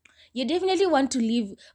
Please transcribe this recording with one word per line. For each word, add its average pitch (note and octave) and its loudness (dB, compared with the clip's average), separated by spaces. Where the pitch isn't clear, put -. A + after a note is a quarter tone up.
you B3 -4
definitely F4+ 0
want C#4 2
to C4 -2
leave, A3+ 0